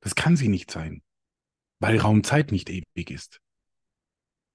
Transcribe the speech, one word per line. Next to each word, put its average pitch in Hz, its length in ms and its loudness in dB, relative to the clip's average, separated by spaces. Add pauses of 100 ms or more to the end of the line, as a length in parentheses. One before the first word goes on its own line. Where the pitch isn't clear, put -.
Das - 140 -6
kann 170 200 2
sie 135 120 2
nicht 98 220 -2
sein, 78 320 -10 (760)
weil 107 180 2
Raum-Zeit 107 540 2
nicht 98 180 -2
ewig 87 400 -10
ist. - 300 -16 (1160)